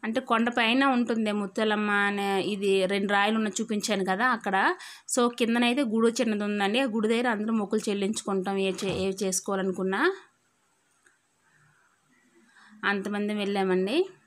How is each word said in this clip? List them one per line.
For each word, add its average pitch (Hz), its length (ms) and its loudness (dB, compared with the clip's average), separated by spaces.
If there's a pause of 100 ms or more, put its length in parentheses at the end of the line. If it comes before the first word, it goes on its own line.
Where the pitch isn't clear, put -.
అంటే 226 140 0 (100)
కొండ 233 180 4 (100)
పైన 247 380 4
ఉంటుంది 226 360 0 (100)
ముత్యాలమ్మ 208 500 0 (160)
అనే, 202 180 -2 (280)
ఇది 196 180 0 (200)
రెండు 202 240 0
రాయలు 214 240 2
ఉన్న 214 200 -2
చూపించాను 208 500 -2
కదా 196 160 0 (100)
అక్కడ. 196 200 -2 (580)
So 254 80 2 (160)
కిందనైతే 240 540 2
గుడి 226 260 4
చిన్నది 214 300 0
ఉందండి. 208 380 0
ఆ - 100 -2
గుడి 220 160 0
దగ్గర 240 240 0
అందరూ 214 240 -2
మొక్కులు 214 280 -2
చెల్లించుకుంటాం, 196 720 -2 (100)
ఏ 185 40 -2 (100)
చే-, 190 240 -2
ఏ - 20 0 (140)
చేసుకోవాలనుకున్నా. 190 800 -2 (3000)
అంతమంది 208 500 -2
వెళ్ళామండి. 196 540 0 (300)